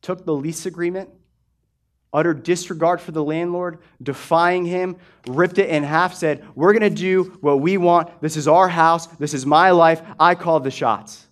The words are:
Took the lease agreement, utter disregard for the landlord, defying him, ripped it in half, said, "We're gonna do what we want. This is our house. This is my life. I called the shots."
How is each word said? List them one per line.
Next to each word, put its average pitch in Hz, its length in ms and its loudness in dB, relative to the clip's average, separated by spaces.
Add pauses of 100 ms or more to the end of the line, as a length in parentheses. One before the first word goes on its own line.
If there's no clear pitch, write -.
Took 185 220 -8
the 160 80 -2
lease 151 320 -6
agreement, 175 440 -8 (1000)
utter 160 220 0
disregard 170 640 -2
for 170 140 -16
the 156 100 -4
landlord, 175 560 -6 (220)
defying 170 640 0
him, 185 320 -6 (300)
ripped 175 300 0
it 196 120 2
in 151 140 0
half, 165 300 -2
said, 151 320 -4 (100)
"We're 170 180 4
gonna 214 160 2
do 185 500 -2
what 143 220 2
we 185 160 0
want. 175 420 0
This 160 160 -6
is 151 100 -4
our 175 220 4
house. 165 480 2
This 147 180 -8
is 135 120 -6
my 165 260 6
life. 165 300 4 (180)
I 175 160 4
called 165 300 -2
the 135 60 -4
shots." - 600 -4